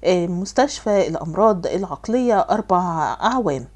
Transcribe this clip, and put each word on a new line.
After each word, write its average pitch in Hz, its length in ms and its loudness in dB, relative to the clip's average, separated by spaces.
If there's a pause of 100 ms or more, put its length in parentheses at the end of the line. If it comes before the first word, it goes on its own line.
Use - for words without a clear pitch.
آه، 175 240 2
مستشفى 196 800 0
الأمراض 170 600 0
العقلية 214 720 0
أربع 180 840 0
أعوام 196 440 0 (100)